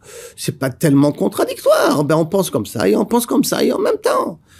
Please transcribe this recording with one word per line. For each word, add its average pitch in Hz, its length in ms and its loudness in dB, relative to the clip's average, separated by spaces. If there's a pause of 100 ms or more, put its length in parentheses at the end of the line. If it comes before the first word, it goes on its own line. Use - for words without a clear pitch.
(360)
c'est - 220 -6
pas 131 120 -4
tellement 143 420 2
contradictoire. 330 920 0
Ben, 151 120 2
on 160 100 0
pense 185 240 -2
comme 156 160 -2
ça - 220 -2
et 208 80 4
on 202 80 0
pense 240 220 0
comme - 180 2
ça - 180 0
et 254 100 2
en - 60 -2
même 427 200 0
temps. 359 420 -2 (200)